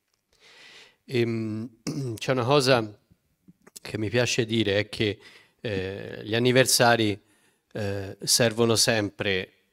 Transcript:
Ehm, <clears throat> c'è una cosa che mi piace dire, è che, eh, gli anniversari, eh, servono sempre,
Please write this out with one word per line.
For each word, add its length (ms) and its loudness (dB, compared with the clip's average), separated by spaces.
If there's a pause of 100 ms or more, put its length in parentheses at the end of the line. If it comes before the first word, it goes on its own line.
(1040)
Ehm, 640 -4 (140)
<clears throat> 340 -8
c'è 160 -4
una 120 0
cosa 540 2 (840)
che 180 -10
mi 100 -4
piace 360 0
dire, 340 0
è 100 -2
che, 300 -2 (420)
eh, 640 -8
gli 120 -6
anniversari, 840 4 (520)
eh, 500 -8
servono 540 2
sempre, 760 -2 (200)